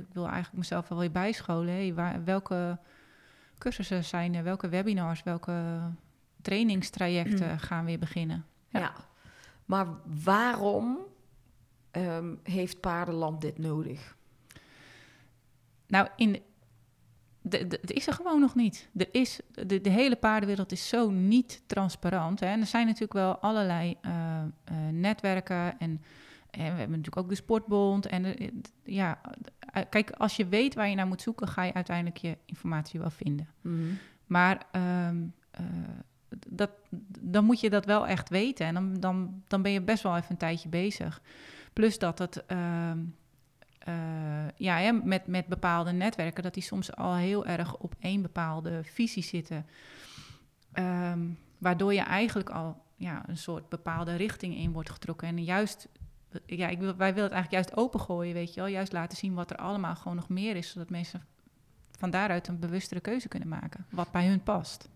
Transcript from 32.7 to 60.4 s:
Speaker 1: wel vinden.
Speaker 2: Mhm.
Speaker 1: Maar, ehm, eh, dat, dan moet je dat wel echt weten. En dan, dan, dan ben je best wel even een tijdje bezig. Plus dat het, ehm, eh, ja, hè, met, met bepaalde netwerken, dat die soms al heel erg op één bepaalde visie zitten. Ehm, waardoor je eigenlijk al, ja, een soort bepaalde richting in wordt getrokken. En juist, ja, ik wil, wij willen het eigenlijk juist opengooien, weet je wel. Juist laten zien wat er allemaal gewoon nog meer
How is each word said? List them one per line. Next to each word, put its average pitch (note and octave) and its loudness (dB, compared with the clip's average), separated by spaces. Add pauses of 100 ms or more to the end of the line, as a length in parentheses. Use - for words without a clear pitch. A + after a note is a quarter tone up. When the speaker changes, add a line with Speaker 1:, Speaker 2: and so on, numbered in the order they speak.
Speaker 1:
wel E3+ -2
vinden. D3 -2 (140)
Speaker 2:
Mhm. E3+ -4 (500)
Speaker 1:
Maar, F3+ 4 (100)
ehm, F3+ 0 (280)
eh, - -8 (840)
dat, F3+ -2 (480)
dan G#3 4
moet A#3 8
je A3 4
dat G3+ 4
wel G#3 4
echt F3+ 0
weten. G3+ 2
En E3 0
dan, F#3+ 0
dan, F#3 -2
dan G3 2
ben G3+ 2
je G3 2
best G#3+ 2
wel F3+ 2
even E3+ -2
een F3 -4
tijdje E3 -2
bezig. F3 -2 (520)
Plus A3 4
dat E3+ 0
het, - -6
ehm, E3+ -2 (800)
eh, D#3+ -4
ja, F3+ 2
hè, G3+ 4
met, F#3+ 2
met F3+ 0
bepaalde F3 2
netwerken, F3 0
dat F3+ -4
die F#3 -6
soms - -4
al F3+ 0
heel F#3 2
erg E3+ -2
op - -8
één G3 0
bepaalde E3 -2
visie A3+ -2
zitten. D#3+ -6 (1040)
Ehm, F3+ 0 (380)
waardoor F#3 4
je F#3+ 4
eigenlijk G3+ 2
al, E3 -6 (140)
ja, F3 -6
een E3+ -6
soort D#3 -8
bepaalde E3 -2
richting F#3+ -2
in E3 0
wordt D#3+ -4
getrokken. - -8
En E3+ -2
juist, G3 0 (580)
ja, F3+ -2
ik F3 -2
wil, F#3+ -2
wij F#3+ 4
willen G3+ 2
het G3+ -8
eigenlijk F3+ 0
juist F#3 0 (120)
opengooien, F3 -2
weet E3+ -4
je F#3 -8
wel. F#3+ -2
Juist F#3+ -2
laten F3 -4
zien F#3+ -2
wat F3 -4
er - -10
allemaal F3+ -4
gewoon F3 -6
nog F3 -4
meer G3 -2